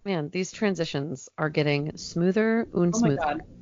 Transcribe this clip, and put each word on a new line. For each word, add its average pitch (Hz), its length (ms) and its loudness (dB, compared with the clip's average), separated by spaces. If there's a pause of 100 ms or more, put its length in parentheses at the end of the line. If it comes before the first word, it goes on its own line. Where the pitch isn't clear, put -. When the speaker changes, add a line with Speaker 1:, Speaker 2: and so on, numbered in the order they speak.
Speaker 1:
Man, 165 240 -2
these 185 220 -4
transitions 160 840 -2
are 156 120 0
getting 147 480 0
smoother 220 760 2
and 175 200 2
Speaker 2:
Oh 226 60 0
my 233 80 4
Speaker 1:
smoother. 143 100 4
Speaker 2:
God. 151 240 -2 (200)